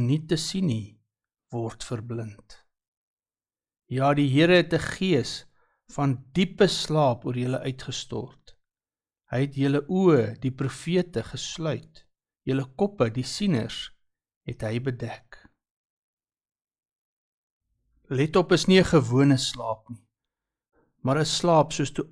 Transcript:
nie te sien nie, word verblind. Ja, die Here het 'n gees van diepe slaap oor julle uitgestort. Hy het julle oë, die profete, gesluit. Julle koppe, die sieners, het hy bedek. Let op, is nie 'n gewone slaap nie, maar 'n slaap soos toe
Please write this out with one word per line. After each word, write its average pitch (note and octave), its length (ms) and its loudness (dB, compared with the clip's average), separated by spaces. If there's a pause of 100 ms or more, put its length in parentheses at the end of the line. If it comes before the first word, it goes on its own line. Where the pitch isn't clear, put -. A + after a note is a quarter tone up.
nie D#3 180 0
te D#3+ 160 -2
sien F#3+ 300 -4
nie, G#2+ 260 -6 (560)
word A2+ 320 -8
verblind. A2+ 720 -10 (1400)
Ja, C3 240 2
die C#3+ 160 2
Here E3+ 240 6
het E3+ 160 0
'n D#3+ 140 -2 (100)
gees E3+ 480 0 (480)
van C#3 400 -2
diepe F#3+ 340 2
slaap D3 580 0
oor B2 120 -6
julle B2+ 220 -4
uitgestort. - 960 -10 (760)
Hy B2 140 -2
het C#3 100 -8
julle C#3 320 0
oë, D#3 520 4
die C3 120 -4
profete, E3 720 -4
gesluit. - 840 -10 (380)
Julle C3 220 -2 (100)
koppe, D#3+ 380 0
die B2+ 100 -4
sieners, - 680 -2 (540)
het - 160 -10
hy A2 180 -4
bedek. B2 580 -8 (2750)
Let C#3+ 260 0
op, F3+ 160 4
is - 160 2
nie F#3 120 8
'n F3+ 40 6
gewone C#3 540 4
slaap A2+ 520 -6
nie, A#2 180 -18 (960)
maar C3+ 160 0
'n D3+ 60 0
slaap D#3 460 2
soos C#3 200 -4
toe - 200 -8